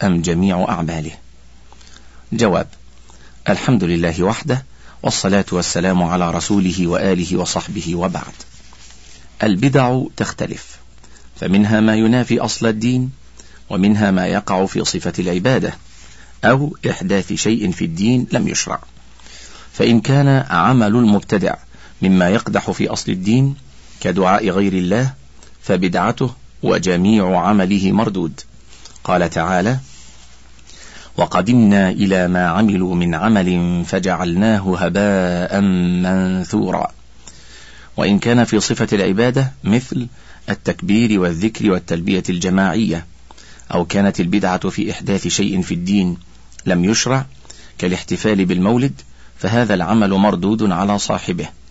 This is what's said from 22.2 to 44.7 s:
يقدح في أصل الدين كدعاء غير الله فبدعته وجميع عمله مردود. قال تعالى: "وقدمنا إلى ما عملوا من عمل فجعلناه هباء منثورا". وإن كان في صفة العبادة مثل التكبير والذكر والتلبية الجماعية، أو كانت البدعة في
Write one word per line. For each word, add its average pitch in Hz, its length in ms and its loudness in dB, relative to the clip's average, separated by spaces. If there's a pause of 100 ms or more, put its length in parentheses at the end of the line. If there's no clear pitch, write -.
يقدح 104 420 -2
في - 180 -2
أصل 113 240 -6
الدين 117 420 0 (460)
كدعاء 95 500 2
غير 95 220 0
الله 98 420 0 (480)
فبدعته 95 680 0 (320)
وجميع 92 800 2
عمله 98 520 2
مردود. 98 480 -2 (640)
قال 87 260 0
تعالى: 92 480 0 (1400)
"وقدمنا 101 720 4
إلى 92 380 2
ما 90 200 0
عملوا 92 460 2
من 87 200 0
عمل 90 720 2
فجعلناه 92 920 0
هباء 92 840 0
منثورا". 92 1300 -2 (1080)
وإن 101 220 2
كان 120 260 2
في 107 160 2
صفة 113 320 -2
العبادة 117 600 2 (120)
مثل 120 440 -2 (400)
التكبير 101 720 0
والذكر 98 500 0
والتلبية 90 580 -2
الجماعية، 92 800 0 (680)
أو 87 100 0
كانت 98 360 0
البدعة 92 480 0
في 101 220 -4